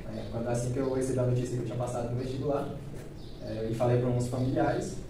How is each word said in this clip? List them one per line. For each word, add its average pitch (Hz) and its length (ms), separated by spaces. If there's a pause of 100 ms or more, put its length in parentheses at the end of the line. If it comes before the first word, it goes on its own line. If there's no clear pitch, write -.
(160)
é, 107 60 (100)
quando, 117 160
assim 123 240
que 131 60
eu 131 160
recebi 127 240
a 123 60
notícia 123 320
que 120 60
eu 120 40
tinha 123 100
passado 123 340
no 120 120
vestibular, 143 520 (680)
é, 110 280
e 123 40
falei 123 240
pra 123 100
uns 120 200
familiares 123 680 (140)